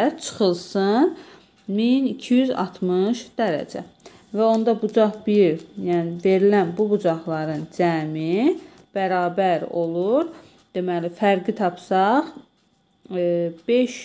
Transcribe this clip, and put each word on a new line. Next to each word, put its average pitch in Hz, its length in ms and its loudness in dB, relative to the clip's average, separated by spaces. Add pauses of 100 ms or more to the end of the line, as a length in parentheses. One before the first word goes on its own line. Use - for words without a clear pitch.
(120)
çıxılsın 202 1000 0 (580)
min 233 380 2
iki 240 320 0
yüz 262 160 2
altmış 185 760 -2
dərəcə. 185 500 -4 (460)
Və 214 180 0
onda 226 320 2
bucaq 214 480 2
bir, 196 320 4 (140)
yəni 175 480 -4
verilən 190 500 4
bu 208 160 -2
bucaqların 160 840 -2
cəmi 170 880 0 (300)
bərabər 180 840 0
olur. 180 560 0 (380)
Deməli, 175 420 -4
fərqi 202 480 0
tapsaq, 196 720 0 (760)
e, 175 500 0
beş 247 480 0